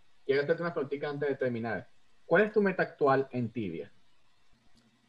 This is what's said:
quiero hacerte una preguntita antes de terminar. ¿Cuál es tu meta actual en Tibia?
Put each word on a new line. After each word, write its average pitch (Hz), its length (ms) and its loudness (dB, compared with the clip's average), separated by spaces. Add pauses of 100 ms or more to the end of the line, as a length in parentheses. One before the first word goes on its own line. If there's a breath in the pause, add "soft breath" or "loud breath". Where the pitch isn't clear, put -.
(240)
quiero 139 180 2
hacerte 165 200 0
una 170 120 -4
preguntita 143 340 -4
antes 143 200 -4
de 139 80 -2
terminar. 117 520 -4 (360)
¿Cuál 180 200 4
es 208 80 -2
tu 214 80 4
meta 190 220 2
actual 135 480 2
en 120 220 -4
Tibia? 82 400 -6 (1160)